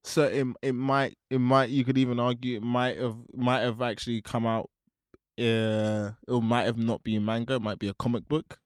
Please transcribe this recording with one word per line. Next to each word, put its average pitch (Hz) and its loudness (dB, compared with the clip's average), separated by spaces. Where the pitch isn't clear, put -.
so 151 2
it, 131 0
it 135 -2
might, 135 0
it 131 0
might, 127 4
you 135 2
could 131 2
even 123 2
argue 123 -2
it 104 -6
might 123 0
have, 113 -4
might 127 2
have 117 -2
actually 117 -4
come 117 -2
out, 113 -2
uh, 107 0
it 123 2
might 113 2
have 113 0
not 113 0
been 107 0
manga, 113 -2
it 120 -2
might 107 -4
be 101 -4
a 98 -4
comic 120 -2
book. 156 -4